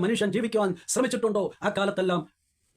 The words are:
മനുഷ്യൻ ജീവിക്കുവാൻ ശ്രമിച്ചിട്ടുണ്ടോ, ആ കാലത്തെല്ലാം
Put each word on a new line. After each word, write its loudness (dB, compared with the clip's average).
മനുഷ്യൻ 2
ജീവിക്കുവാൻ 0
ശ്രമിച്ചിട്ടുണ്ടോ, 0
ആ 0
കാലത്തെല്ലാം 0